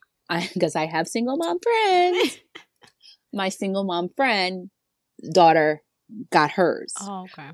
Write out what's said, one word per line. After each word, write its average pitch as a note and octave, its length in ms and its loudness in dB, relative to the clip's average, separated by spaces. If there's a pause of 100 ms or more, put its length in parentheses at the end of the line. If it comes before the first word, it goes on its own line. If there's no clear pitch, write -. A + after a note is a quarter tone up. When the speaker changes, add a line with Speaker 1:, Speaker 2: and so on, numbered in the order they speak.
(300)
Speaker 1:
I, F3 240 -4
<laughs> F3+ 60 -6
'cause E3 160 0
I D#3+ 100 -2
have D#3+ 220 -4
single A#3+ 280 -4
mom E4+ 240 -4
friends, F#4 800 2 (480)
Speaker 2:
<laughs> - 460 -20
Speaker 1:
my G3 180 -2
single G3 340 -4
mom F3 320 -4
friend F#3+ 540 -2 (640)
daughter D#3+ 500 6 (480)
got D3+ 220 4
hers. - 500 0
Speaker 2:
Oh, G3 220 -10
okay. D#3 300 -18